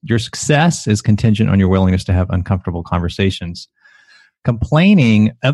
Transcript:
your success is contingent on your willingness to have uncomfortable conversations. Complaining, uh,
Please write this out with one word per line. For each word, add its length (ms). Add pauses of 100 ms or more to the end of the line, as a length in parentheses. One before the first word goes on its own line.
your 160
success 680
is 160
contingent 480
on 100
your 100
willingness 340
to 100
have 160
uncomfortable 540
conversations. 840 (760)
Complaining, 880 (120)
uh, 100